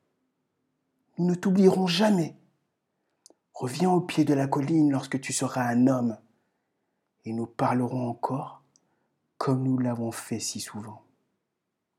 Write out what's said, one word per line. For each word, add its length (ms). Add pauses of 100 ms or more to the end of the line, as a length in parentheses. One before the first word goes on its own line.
(1160)
Nous 80
ne 100
t'oublierons 520
jamais. 480 (1160)
Reviens 380
au 100
pied 240
de 80
la 140
colline 440
lorsque 300
tu 100
seras 320
un 240
homme, 300 (1040)
et 80
nous 140
parlerons 640
encore 540 (760)
comme 260
nous 140
l'avons 340
fait 280
si 200
souvent. » 440 (960)